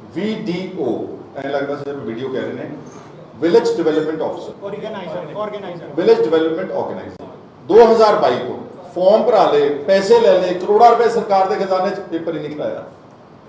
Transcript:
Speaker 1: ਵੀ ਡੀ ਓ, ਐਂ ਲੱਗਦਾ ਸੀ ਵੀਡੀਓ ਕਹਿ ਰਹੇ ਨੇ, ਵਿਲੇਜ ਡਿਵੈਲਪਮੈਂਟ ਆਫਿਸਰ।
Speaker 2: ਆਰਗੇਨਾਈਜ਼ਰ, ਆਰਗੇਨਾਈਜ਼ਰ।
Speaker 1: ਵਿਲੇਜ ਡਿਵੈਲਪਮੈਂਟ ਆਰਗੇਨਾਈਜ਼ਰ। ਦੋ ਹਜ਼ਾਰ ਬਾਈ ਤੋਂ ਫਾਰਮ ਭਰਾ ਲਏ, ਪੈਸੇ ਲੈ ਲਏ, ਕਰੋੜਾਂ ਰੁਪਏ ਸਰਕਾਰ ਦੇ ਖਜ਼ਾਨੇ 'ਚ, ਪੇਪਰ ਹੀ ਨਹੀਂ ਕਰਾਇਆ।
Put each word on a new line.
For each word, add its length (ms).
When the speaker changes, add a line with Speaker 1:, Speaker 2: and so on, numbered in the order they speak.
Speaker 1:
ਵੀ 200
ਡੀ 440
ਓ, 380
ਐਂ 120
ਲੱਗਦਾ 260
ਸੀ 160
ਵੀਡੀਓ 380
ਕਹਿ 120
ਰਹੇ 120
ਨੇ, 160
ਵਿਲੇਜ 420
ਡਿਵੈਲਪਮੈਂਟ 440
ਆਫਿਸਰ। 440
Speaker 2:
ਆਰਗੇਨਾਈਜ਼ਰ, 720
ਆਰਗੇਨਾਈਜ਼ਰ। 480
Speaker 1:
ਵਿਲੇਜ 260
ਡਿਵੈਲਪਮੈਂਟ 500
ਆਰਗੇਨਾਈਜ਼ਰ। 540
ਦੋ 180
ਹਜ਼ਾਰ 300
ਬਾਈ 200
ਤੋਂ 320
ਫਾਰਮ 280
ਭਰਾ 280
ਲਏ, 180
ਪੈਸੇ 500
ਲੈ 200
ਲਏ, 140
ਕਰੋੜਾਂ 380
ਰੁਪਏ 180
ਸਰਕਾਰ 400
ਦੇ 60
ਖਜ਼ਾਨੇ 340
'ਚ, 100
ਪੇਪਰ 360
ਹੀ 40
ਨਹੀਂ 180
ਕਰਾਇਆ। 280